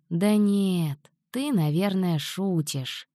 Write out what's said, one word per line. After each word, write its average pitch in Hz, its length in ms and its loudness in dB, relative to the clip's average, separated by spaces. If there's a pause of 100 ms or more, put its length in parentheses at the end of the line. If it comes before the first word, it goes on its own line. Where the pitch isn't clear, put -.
"Да 202 260 2
нет, 196 640 2 (320)
ты, 277 220 -4
наверное, 180 680 2
шутишь". 156 960 -4